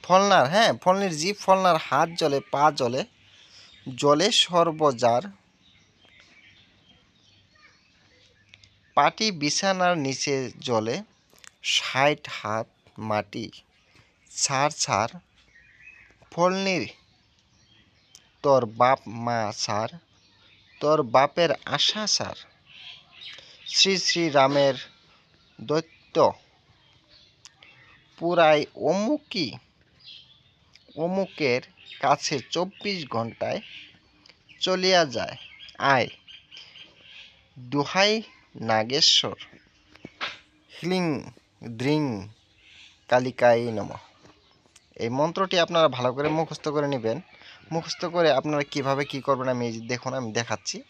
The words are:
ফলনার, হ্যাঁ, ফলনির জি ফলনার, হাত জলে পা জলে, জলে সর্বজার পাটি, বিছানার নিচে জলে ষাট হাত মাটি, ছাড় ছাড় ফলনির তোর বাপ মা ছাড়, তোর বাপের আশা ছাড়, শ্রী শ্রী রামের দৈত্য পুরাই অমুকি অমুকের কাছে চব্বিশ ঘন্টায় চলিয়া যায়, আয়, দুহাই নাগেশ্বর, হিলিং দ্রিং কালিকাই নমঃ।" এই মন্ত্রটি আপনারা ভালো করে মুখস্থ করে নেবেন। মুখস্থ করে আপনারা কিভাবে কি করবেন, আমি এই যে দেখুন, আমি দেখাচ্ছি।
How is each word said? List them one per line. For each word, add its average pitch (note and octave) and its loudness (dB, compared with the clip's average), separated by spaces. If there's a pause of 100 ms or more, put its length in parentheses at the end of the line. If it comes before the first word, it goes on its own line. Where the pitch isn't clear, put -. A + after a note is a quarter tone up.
ফলনার, F#3 6
হ্যাঁ, G3 4
ফলনির F#3 0
জি D#3+ -2
ফলনার, F#3+ 2
হাত D#3 0
জলে C#3 0 (120)
পা C#3+ 2
জলে, C3+ -2 (880)
জলে C#3+ 2 (100)
সর্বজার D3+ 2 (3750)
পাটি, E3 2
বিছানার F3+ 0
নিচে C3+ -4 (260)
জলে A#2 -2 (760)
ষাট D3 0
হাত A2 -6 (320)
মাটি, G#2+ -4 (840)
ছাড় C#3+ -2
ছাড় A2+ -2 (1160)
ফলনির F3+ 0 (1600)
তোর C3+ 4 (140)
বাপ B2 4 (180)
মা A#2 -4 (180)
ছাড়, A2 -4 (880)
তোর D3+ 2 (140)
বাপের C#3+ 4 (140)
আশা D3 -2
ছাড়, - -4 (1300)
শ্রী - 2
শ্রী E3+ -2
রামের C#3 4 (840)
দৈত্য D3 -4 (2000)
পুরাই D#3+ 4 (260)
অমুকি G3+ -2 (1500)
অমুকের D#3+ -2 (400)
কাছে C#3+ 0 (160)
চব্বিশ F#3 -6
ঘন্টায় A#2 -6 (1000)
চলিয়া F#3 2
যায়, A2+ -6 (520)
আয়, C3 4 (1500)
দুহাই C#3+ 0 (420)
নাগেশ্বর, A2+ 0 (1300)
হিলিং F3+ -4 (720)
দ্রিং C#3+ 0 (1080)
কালিকাই B2 4 (100)
নমঃ।" G#2+ -8 (960)
এই A2+ -4
মন্ত্রটি E3 -2
আপনারা E3 4
ভালো B2+ 0
করে C#3+ -2
মুখস্থ D#3 -4
করে D3 -2
নেবেন। A#2+ -2 (540)
মুখস্থ D#3+ -8
করে E3 2
আপনারা C#3+ 0
কিভাবে C#3 -2
কি C3+ -10
করবেন, B2+ -2
আমি B2 -2
এই A#2 -6
যে A2+ -12
দেখুন, B2 -6
আমি B2+ -6
দেখাচ্ছি। A#2 -6 (120)